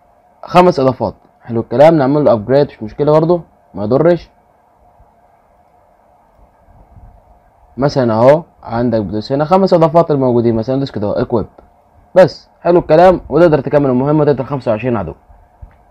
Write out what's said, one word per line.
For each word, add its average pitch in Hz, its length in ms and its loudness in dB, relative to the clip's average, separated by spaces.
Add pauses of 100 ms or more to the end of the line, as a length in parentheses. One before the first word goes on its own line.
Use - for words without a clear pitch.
(440)
خمس - 360 2
اضافات. 120 340 -2 (280)
حلو 117 200 -6
الكلام، 143 340 2
نعمل 143 300 0
له 117 80 4
upgrade 127 340 0
مش - 160 -16
مشكلة 143 280 -4
برضو، 165 300 2 (320)
ما 98 100 -8
يضرش. 160 460 0 (3500)
مثلًا 127 360 0
اهو 135 300 4 (200)
عندك 117 380 -4
بتدوس 107 300 -8
هنا 143 140 -2
خمس 190 280 0
اضافات 165 380 2
الموجودين، 120 440 0
مثلًا 127 240 -4
دوس 139 120 -8
كده 104 160 -6
اهو 95 60 -4
اكويب 113 340 -4 (680)
بس. - 340 2 (120)
حلو 175 180 0
الكلام، 170 500 2
وتقدر 151 300 2
تكمل 143 300 -2
المهمة، 143 360 0
تقتل 135 200 -2
خمسة 131 260 -6
وعشرين 113 260 -4
عدو. 85 160 -8 (760)